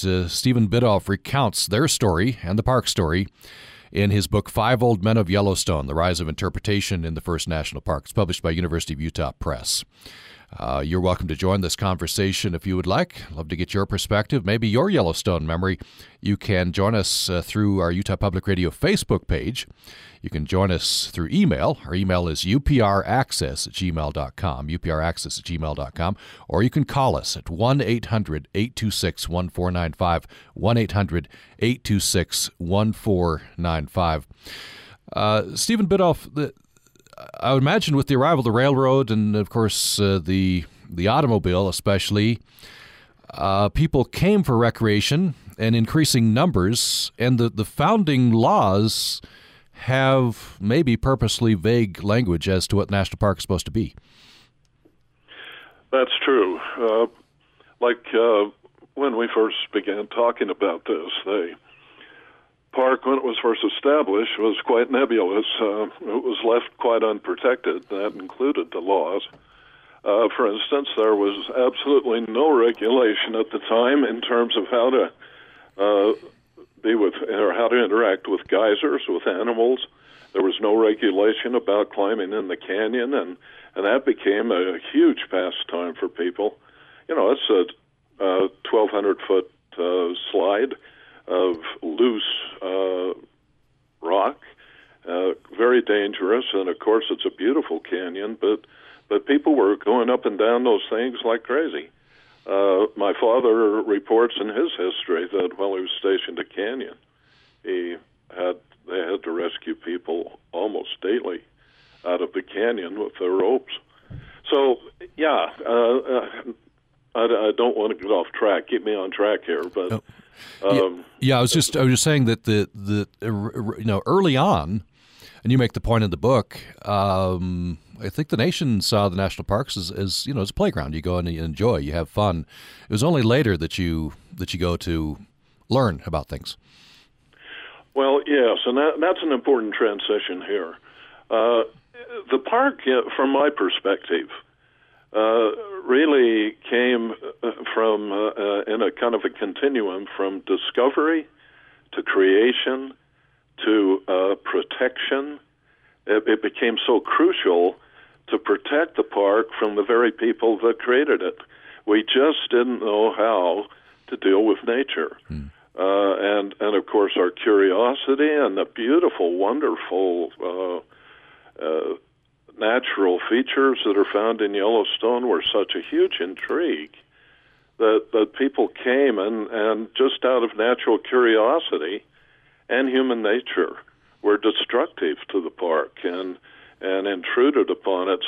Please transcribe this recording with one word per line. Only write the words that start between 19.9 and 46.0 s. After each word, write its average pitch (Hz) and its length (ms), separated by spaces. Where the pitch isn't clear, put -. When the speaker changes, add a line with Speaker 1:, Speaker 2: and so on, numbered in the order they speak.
Speaker 1:
You - 80
can 76 160
join 92 260
us - 360
through 85 260
email. 139 520
Our 76 100
email 90 340
is 78 160
U 113 160
P 135 180
R 98 260
access - 640
at 53 60
gmail 80 400
dot 69 240
com, 73 320
U 82 100
P 85 100
R 78 120
access 80 360
at - 60
gmail 78 320
dot 69 200
com, 87 200
or 92 160
you 123 60
can 147 160
call 127 320
us - 180
at - 140
one 117 320
eight 113 240
hundred 78 500
eight 113 180
two 110 160
six - 380
one 87 220
four 90 200
nine 87 220
five, 85 340
one 117 240
eight 110 160
hundred 90 340
eight 120 240
two 101 160
six - 580
one 98 360
four 87 480
nine 82 280
five. 80 400
Uh, 107 440
Stephen 220 320
Biddulph, 180 460
the, 143 200
I 123 140
would 135 100
imagine 156 320
with 139 100
the 139 100
arrival 139 260
of - 20
the 117 80
railroad 131 580
and, 107 260
of 104 140
course, - 500
uh, 98 240
the, 92 420
the 87 200
automobile 104 600
especially, 104 680
uh, 98 380
people 143 360
came 196 380
for 127 120
recreation 117 800
in 113 160
increasing 117 580